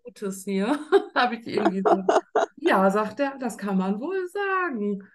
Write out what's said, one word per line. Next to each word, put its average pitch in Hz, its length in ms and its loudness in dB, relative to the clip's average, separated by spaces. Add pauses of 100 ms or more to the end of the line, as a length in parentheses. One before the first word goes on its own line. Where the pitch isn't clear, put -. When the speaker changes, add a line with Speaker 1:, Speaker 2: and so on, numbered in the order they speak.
Speaker 1:
Gutes 196 400 -10
hier." 202 360 0 (120)
<laughs> 392 240 4
Hab 247 180 2
ich 226 140 -10
irgendwie - 400 0
so. 190 220 2
Speaker 2:
<laughs> - 120 4 (360)
Speaker 1:
"Ja", 208 340 4
sagt 214 280 -2
er, 277 200 -2
"das 247 180 -6
kann 196 200 -2
man 196 220 0
wohl 359 300 -4
sagen." 285 720 -2 (120)